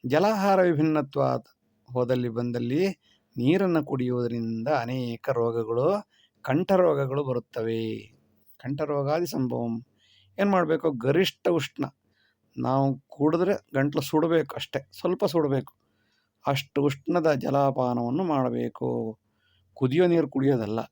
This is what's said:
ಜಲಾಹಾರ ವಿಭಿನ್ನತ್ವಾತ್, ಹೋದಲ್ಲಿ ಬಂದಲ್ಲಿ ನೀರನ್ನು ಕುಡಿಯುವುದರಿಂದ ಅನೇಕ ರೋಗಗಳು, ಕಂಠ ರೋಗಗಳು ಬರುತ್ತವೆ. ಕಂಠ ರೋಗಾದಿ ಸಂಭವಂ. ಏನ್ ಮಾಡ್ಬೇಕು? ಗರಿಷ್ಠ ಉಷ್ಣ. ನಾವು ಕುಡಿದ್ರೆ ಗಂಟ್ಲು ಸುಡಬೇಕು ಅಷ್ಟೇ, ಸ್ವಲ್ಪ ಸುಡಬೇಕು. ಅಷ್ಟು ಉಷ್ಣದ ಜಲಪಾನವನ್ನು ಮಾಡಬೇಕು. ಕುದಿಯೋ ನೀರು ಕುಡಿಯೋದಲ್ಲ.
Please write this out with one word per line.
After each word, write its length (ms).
ಜಲಾಹಾರ 640
ವಿಭಿನ್ನತ್ವಾತ್, 800
ಹೋದಲ್ಲಿ 480
ಬಂದಲ್ಲಿ 460
ನೀರನ್ನು 540
ಕುಡಿಯುವುದರಿಂದ 800
ಅನೇಕ 460
ರೋಗಗಳು, 480
ಕಂಠ 240
ರೋಗಗಳು 460
ಬರುತ್ತವೆ. 520
ಕಂಠ 160
ರೋಗಾದಿ 420
ಸಂಭವಂ. 400
ಏನ್ 160
ಮಾಡ್ಬೇಕು? 360
ಗರಿಷ್ಠ 400
ಉಷ್ಣ. 240
ನಾವು 300
ಕುಡಿದ್ರೆ 400
ಗಂಟ್ಲು 340
ಸುಡಬೇಕು 500
ಅಷ್ಟೇ, 200
ಸ್ವಲ್ಪ 240
ಸುಡಬೇಕು. 400
ಅಷ್ಟು 420
ಉಷ್ಣದ 420
ಜಲಪಾನವನ್ನು 800
ಮಾಡಬೇಕು. 540
ಕುದಿಯೋ 360
ನೀರು 220
ಕುಡಿಯೋದಲ್ಲ. 440